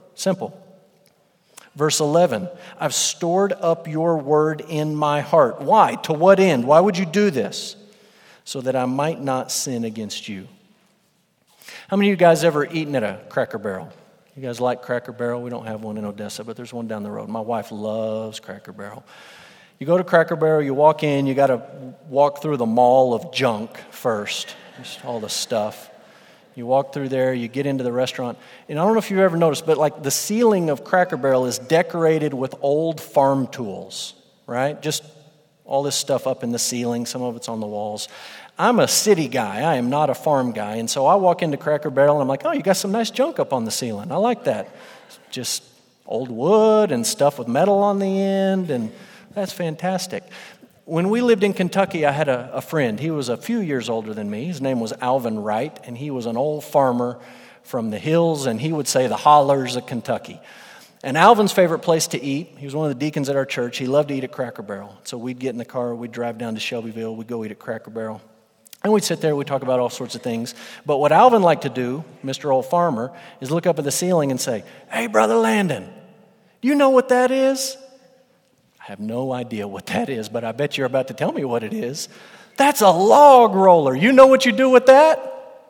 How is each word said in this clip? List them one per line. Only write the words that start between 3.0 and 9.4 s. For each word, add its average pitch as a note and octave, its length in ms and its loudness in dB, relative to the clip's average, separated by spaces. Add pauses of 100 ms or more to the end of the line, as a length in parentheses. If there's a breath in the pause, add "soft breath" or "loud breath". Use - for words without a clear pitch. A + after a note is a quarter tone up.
up E3 340 -2
your D#3+ 300 0
word D3+ 520 0
in D3+ 280 -4
my D3 240 0
heart." C#3 400 2
Why? F#3+ 440 4
To D#3+ 100 -2
what F#3 260 6
end? D3+ 240 4
Why D3 160 6
would F#3+ 160 2
you F#3 80 -2
do G3 260 0
this? A2 460 -6 (680 soft breath)
"So C3+ 160 -10
that C3 120 -2
I B2+ 120 0
might C#3+ 360 -4
not C3 300 -4